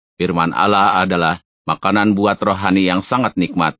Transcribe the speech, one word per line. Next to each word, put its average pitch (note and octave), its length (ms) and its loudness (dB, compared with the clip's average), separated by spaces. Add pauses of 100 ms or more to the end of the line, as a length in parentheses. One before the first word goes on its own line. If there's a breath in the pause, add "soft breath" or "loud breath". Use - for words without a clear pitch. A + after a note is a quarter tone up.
(160)
Firman E2+ 400 -2
Allah G2 480 2
adalah F2 400 -2 (240)
makanan G#2 480 0
buat G2+ 240 0
rohani F#2+ 480 0
yang F2+ 160 -2
sangat B2 320 -2
nikmat. E2+ 440 -2